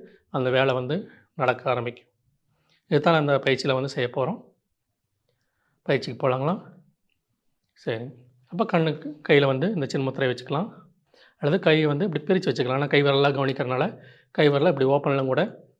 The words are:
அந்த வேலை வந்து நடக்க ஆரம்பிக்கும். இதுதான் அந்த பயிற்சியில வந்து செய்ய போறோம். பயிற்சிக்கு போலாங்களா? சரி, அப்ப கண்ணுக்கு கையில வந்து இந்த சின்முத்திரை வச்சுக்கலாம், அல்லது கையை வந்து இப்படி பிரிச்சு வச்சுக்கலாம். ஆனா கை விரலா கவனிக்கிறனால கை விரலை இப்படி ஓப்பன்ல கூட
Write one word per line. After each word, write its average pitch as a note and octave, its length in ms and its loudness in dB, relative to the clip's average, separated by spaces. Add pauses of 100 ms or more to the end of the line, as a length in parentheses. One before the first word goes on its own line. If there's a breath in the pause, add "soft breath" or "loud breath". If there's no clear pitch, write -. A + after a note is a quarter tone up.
(300 loud breath)
அந்த B2+ 200 -2
வேலை C3 240 2
வந்து B2+ 220 -4 (380 loud breath)
நடக்க B2+ 360 -2
ஆரம்பிக்கும். A#2+ 380 -6 (840)
இதுதான் E3 300 4
அந்த C#3+ 180 0
பயிற்சியில C3+ 360 0
வந்து C3+ 160 -4
செய்ய B2 180 -4
போறோம். C#3 280 -4 (1500)
பயிற்சிக்கு C3 320 -2
போலாங்களா? C3+ 360 0 (1300)
சரி, A#2 240 -8 (480)
அப்ப F3 120 -2
கண்ணுக்கு D#3+ 440 -2 (140)
கையில C#3+ 240 4
வந்து C3+ 260 0
இந்த D3+ 140 -4
சின்முத்திரை C3 420 -2
வச்சுக்கலாம், C#3 400 -4 (760 soft breath)
அல்லது D3+ 180 0
கையை D#3+ 260 4
வந்து D3 200 0
இப்படி F3 180 -4
பிரிச்சு F#3 260 0
வச்சுக்கலாம். B2+ 300 -2
ஆனா C#3+ 100 -2
கை C#3+ 120 4
விரலா C#3+ 300 4
கவனிக்கிறனால C3 520 -2 (500 loud breath)
கை D#3 140 4
விரலை C#3+ 240 4
இப்படி C3+ 160 2
ஓப்பன்ல C#3 380 2
கூட C3 160 0 (360)